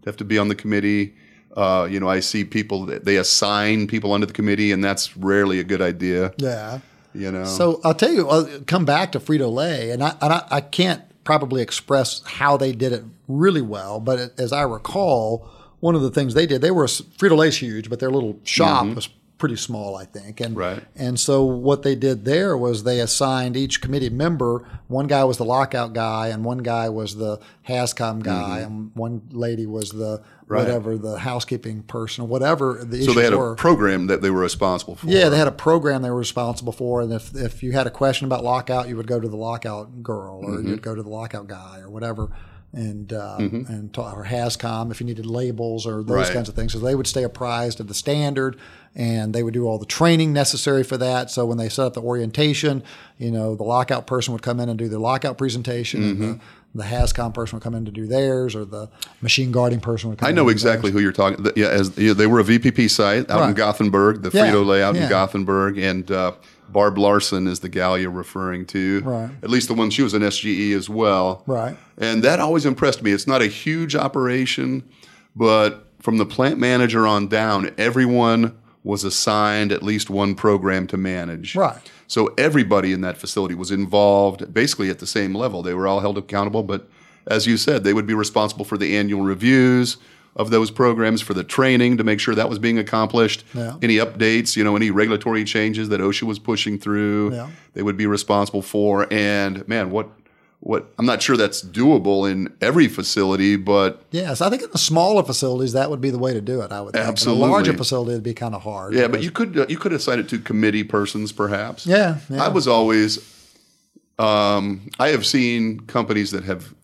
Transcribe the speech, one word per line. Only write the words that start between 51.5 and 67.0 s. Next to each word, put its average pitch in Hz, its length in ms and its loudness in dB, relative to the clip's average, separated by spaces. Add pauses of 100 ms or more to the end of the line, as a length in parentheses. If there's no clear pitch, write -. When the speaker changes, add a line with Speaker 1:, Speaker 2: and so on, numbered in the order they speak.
Speaker 2:
they 113 100 -4
set 131 200 -2
up 123 80 -4
the 117 60 -8
orientation, 131 800 0 (360)
you 120 140 -6
know, 110 240 -2
the 107 80 -8
lockout 123 440 0
person 127 260 -2
would 113 80 -8
come 120 200 -4
in 120 80 -2
and 113 100 -4
do 117 100 -4
the 107 100 -6
lockout 127 380 -2
presentation, 120 640 -4
Speaker 1:
Mm-hmm. 104 220 0
Speaker 2:
and 113 160 -6
the, - 40 -20 (300)
the 107 120 -8
hascom 120 480 0
person 113 240 -6
would 107 60 -12
come 117 120 -6
in 113 80 -4
to 107 80 -8
do 107 160 -8
theirs, 127 480 0
or 107 80 -6
the 104 260 -12 (320)
machine 127 300 0
guarding 120 300 2
person 113 280 -4
would 107 100 -8
come 123 80 0
Speaker 1:
I - 20 2
Speaker 2:
in 165 80 2
Speaker 1:
know 156 60 6
Speaker 2:
and 127 40 6
do 117 60 6
Speaker 1:
exactly 110 380 2
Speaker 2:
theirs. - 20 -2
Speaker 1:
who 101 100 4
you're 95 80 2
talking. 98 320 0
The, 107 140 2
yeah, 104 100 4
as, 95 300 2
yeah, 107 160 6
they 107 140 6
were 117 120 6
a 104 60 6
V 113 140 6
P 117 120 4
P 117 160 4
site 107 420 2
out 107 120 2
in 139 60 4
Speaker 2:
Right. 101 100 2
Speaker 1:
Gothenburg, 104 640 4
the 110 100 -4
Speaker 2:
Yeah, 104 180 6
Speaker 1:
Frito-Lay 101 320 4
out 101 140 2
in 175 60 0
Speaker 2:
yeah. 143 80 0
Speaker 1:
Gothenburg, 98 680 0
and, 92 320 -2
uh, 92 220 0 (380)
Barb 101 280 2
Larson 101 500 4